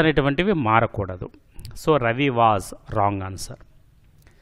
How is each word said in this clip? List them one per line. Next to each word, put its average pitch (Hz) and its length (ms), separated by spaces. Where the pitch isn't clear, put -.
అనేటువంటివి 156 520
మారకూడదు. 101 600
So - 80
రవి 123 240
was 110 240
wrong 101 240
answer. - 280